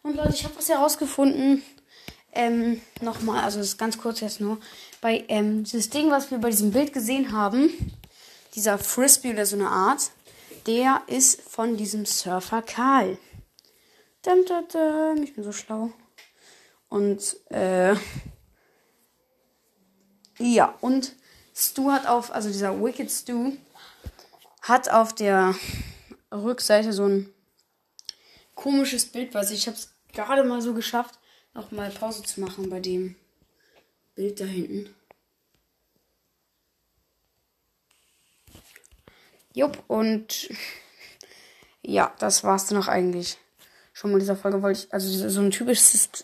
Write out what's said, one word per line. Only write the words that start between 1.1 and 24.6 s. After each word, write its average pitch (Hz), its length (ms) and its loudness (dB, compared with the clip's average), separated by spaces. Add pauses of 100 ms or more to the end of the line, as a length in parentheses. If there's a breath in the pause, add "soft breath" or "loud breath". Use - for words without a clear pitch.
Ähm, 233 500 0 (200)
nochmal, 226 420 -2
also 202 160 -2
das 202 80 -2
ist 202 100 -6
ganz 226 200 -4
kurz 226 240 -6
jetzt 214 200 -8
nur. 214 180 -4 (420 loud breath)
Bei, 226 260 0
ähm, 214 360 0
dieses 220 260 -4
Ding, 302 200 2
was 277 220 2
wir 254 80 -4
bei 233 100 0
diesem 208 220 2
Bild 285 220 2
gesehen 262 380 0
haben, 214 600 2 (640 loud breath)
dieser 208 220 0
Frisbee 247 560 2
oder 208 120 0
so 202 100 -2
eine 196 140 0
Art, 202 420 2 (560 loud breath)
der 247 400 2
ist 254 340 2
von 233 360 -4
diesem 208 280 -4
Surfer 185 560 -2
Karl. 226 560 2 (1040 soft breath)
Dum, 370 220 6
dum, 349 260 -4
dum, 311 520 0
ich 285 120 -8
bin 214 80 -8
so 208 80 -6
schlau. 220 400 -6 (1000 soft breath)
Und, 202 480 0 (140)
äh, 185 440 4 (2500 loud breath)
ja, 233 420 4
und 262 340 0 (400 soft breath)
Stu - 360 0
hat 269 160 2
auf, 240 260 2
also 214 160 -4
dieser 196 340 -2
Wicked 247 280 -4
Stu, 247 420 -4 (1080 loud breath)